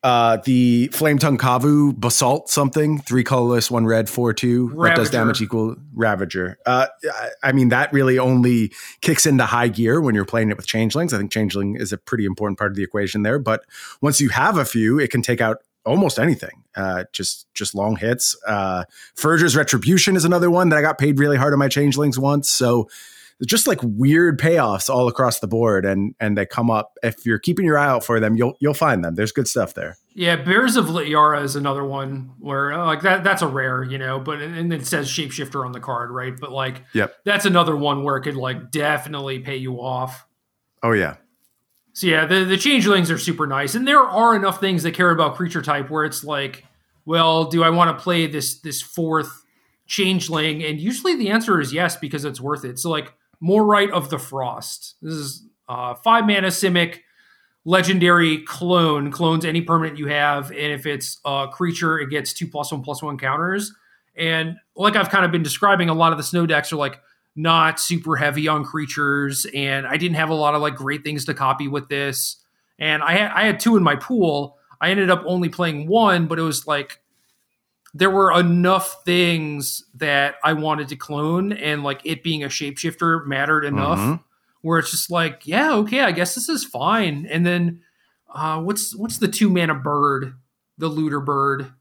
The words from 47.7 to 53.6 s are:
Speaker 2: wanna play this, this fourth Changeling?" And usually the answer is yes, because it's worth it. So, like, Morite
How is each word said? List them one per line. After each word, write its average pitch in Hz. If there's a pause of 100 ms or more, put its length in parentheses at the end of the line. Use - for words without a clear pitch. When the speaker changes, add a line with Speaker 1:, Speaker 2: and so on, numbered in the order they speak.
Speaker 2:
wanna 170
play 170
this, 147
this 151
fourth 160 (420)
Changeling?" 160
And 151
usually 247
the 226
answer 220
is 131
yes, 165
because 147
it's 135
worth 139
it. 127
So, 170
like, 151 (280)
Morite 202